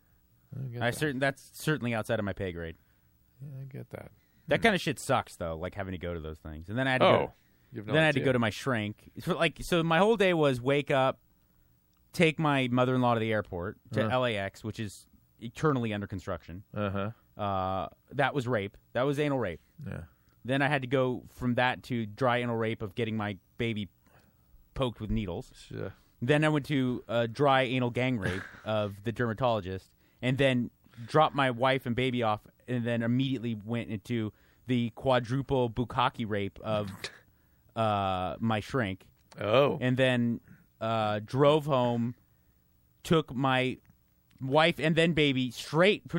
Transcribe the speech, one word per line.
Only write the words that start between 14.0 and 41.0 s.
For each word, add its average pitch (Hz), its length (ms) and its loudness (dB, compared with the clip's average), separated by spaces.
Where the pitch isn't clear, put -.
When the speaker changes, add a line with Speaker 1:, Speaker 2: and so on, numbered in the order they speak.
Speaker 1:
Uh-huh. 123 100 0
Speaker 2:
L 127 100 0
A 113 120 0
X, 98 260 -6
which 107 160 -8
is - 280 -10
eternally 117 540 -2
under 101 140 -6
construction. 90 560 -8
Speaker 1:
Uh-huh. 101 380 -4
Speaker 2:
Uh, 95 500 -2
that 127 220 -2
was 127 140 -2
rape. 107 280 -2
That 120 100 0
was 143 160 0
anal 147 180 0
rape. 95 220 -4
Speaker 1:
Yeah. 87 200 -10
Speaker 2:
Then 135 200 -2
I 135 60 2
had 143 120 0
to 127 60 -6
go 127 420 0
from 123 260 -4
that 123 280 0
to 117 240 -4
dry 120 300 0
anal 120 180 -4
rape 113 260 -2
of 104 140 -10
getting 110 220 -4
my 104 200 -4
baby 107 300 -4
poked 127 260 -4
with 107 120 -4
needles. 107 420 -4
Speaker 1:
Sure. 107 400 -10
Speaker 2:
Then 147 220 4
I 156 60 4
went 147 180 0
to 127 400 0
a 117 200 0
dry 135 360 4
anal 123 280 0
gang 127 260 0
rape 92 240 -2
Speaker 1:
<laughs> - 120 -20
Speaker 2:
of 104 380 -2
the 117 80 -4
dermatologist, 110 800 -2
and 127 180 0
then 127 320 2
dropped 156 300 4
my 135 160 2
wife 131 340 0
and 120 100 -2
baby 123 280 0
off, 107 240 0
and 123 160 -2
then 117 200 -2
immediately 120 500 0
went 107 360 -6
into 110 440 -4
the 120 300 0
quadruple 127 720 0
bukkake 123 580 -2
rape 101 360 -4
of, 107 260 -2
Speaker 1:
<laughs> - 400 -20
Speaker 2:
uh, 95 640 0
my 113 200 0
shrink. 98 460 -4
Speaker 1:
Oh. 113 420 6
Speaker 2:
And 127 160 2
then, 123 420 4
uh, 110 380 0